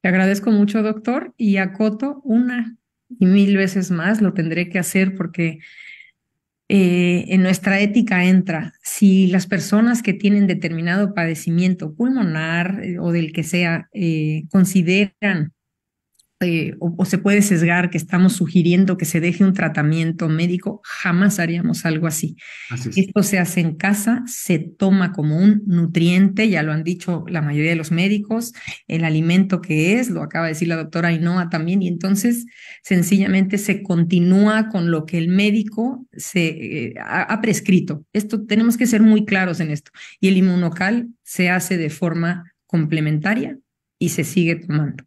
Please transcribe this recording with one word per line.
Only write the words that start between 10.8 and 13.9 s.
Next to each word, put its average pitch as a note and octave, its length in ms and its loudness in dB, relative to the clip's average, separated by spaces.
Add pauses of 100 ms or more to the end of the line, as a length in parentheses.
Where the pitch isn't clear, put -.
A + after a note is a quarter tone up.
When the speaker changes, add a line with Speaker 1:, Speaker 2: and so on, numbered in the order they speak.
Speaker 1:
padecimiento E3 800 -2
pulmonar, F3+ 880 -2
eh, F3 160 -6
o E3+ 100 -2
del E3 220 -2
que E3 100 -4
sea, E3 500 -2